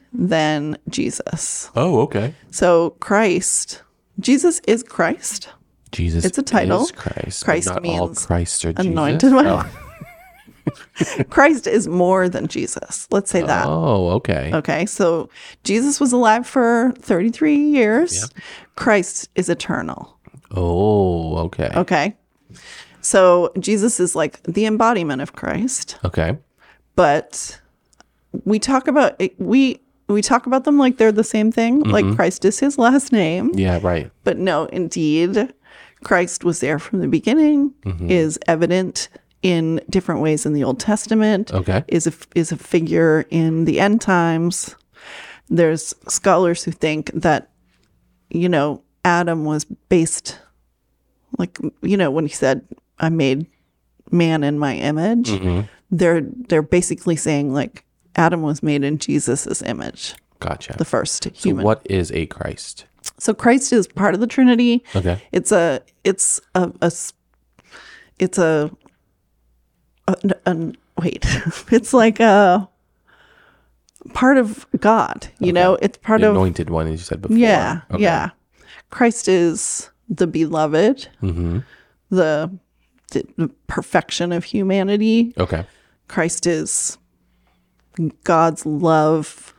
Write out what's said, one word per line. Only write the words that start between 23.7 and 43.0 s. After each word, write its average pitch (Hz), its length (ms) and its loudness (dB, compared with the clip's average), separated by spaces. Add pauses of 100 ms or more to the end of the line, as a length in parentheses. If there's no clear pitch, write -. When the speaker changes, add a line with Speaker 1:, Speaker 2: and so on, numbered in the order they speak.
Speaker 1:
is, 180 160 0
like, 151 280 -4
the 185 220 0
embodiment 214 560 0
of 143 120 -10
Christ. - 680 -6
Speaker 2:
Okay. 85 340 -2 (580)
Speaker 1:
But - 640 0 (880)
we 214 140 2
talk 269 280 0
about 269 320 2
it, 190 200 -4
we, 240 400 2 (280)
we 208 140 0
talk 233 260 0
about 262 180 0
them 294 120 4
like 254 200 4
they're 220 160 6
the 220 100 2
same 220 280 0
thing, 233 300 2
like 208 220 2
Speaker 2:
Mm-hmm. 190 120 2
Speaker 1:
Christ 185 300 0
is 202 140 0
his 277 180 0
last 254 360 4
name. 190 400 0
Speaker 2:
Yeah, 90 280 0
right. 87 300 -2 (140)
Speaker 1:
But 190 120 0
no, 160 280 0
indeed, 175 880 -2 (500)
Christ 185 400 -2
was 170 160 -2
there 147 200 0
from 190 200 -6
the 160 80 -2
beginning, 285 640 2 (120)
Speaker 2:
Mm-hmm. 90 280 -4
Speaker 1:
is 160 260 2 (100)
evident 170 600 0 (360)
in 165 360 0 (100)
different 180 320 -2
ways 151 240 0
in 151 80 -2
the 143 120 0
Old 131 140 -2
Testament, 214 760 0
Speaker 2:
Okay. 95 340 0
Speaker 1:
is 160 200 0
a, 156 60 -2 (220)
is 165 160 0
a 151 60 -6
figure 165 720 0